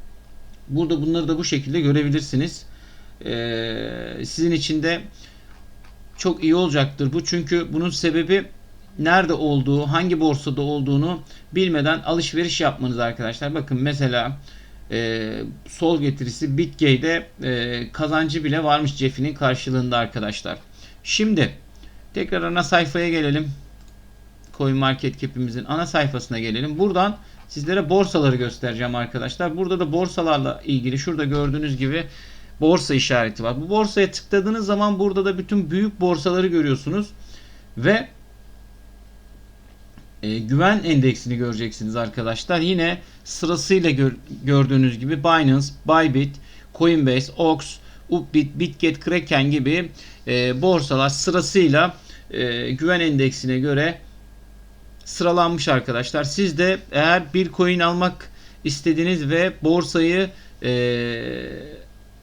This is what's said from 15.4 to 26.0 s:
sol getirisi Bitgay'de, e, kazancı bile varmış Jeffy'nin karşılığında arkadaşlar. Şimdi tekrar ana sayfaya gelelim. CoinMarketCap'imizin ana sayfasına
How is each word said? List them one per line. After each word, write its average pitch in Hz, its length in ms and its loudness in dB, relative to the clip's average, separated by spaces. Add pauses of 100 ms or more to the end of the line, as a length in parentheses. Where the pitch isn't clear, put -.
sol 165 340 0
getirisi 139 560 -2
Bitgay'de, 160 680 2 (160)
e, 120 480 -2
kazancı 156 520 -2
bile 156 200 0
varmış 147 320 2
Jeffy'nin 135 380 -2
karşılığında 127 640 0
arkadaşlar. 107 600 -4 (460)
Şimdi 208 500 2 (600)
tekrar 180 280 -2
ana 170 220 0
sayfaya 170 460 2
gelelim. 151 420 0 (1080)
CoinMarketCap'imizin 131 1080 -2
ana 160 200 -2
sayfasına 139 540 -2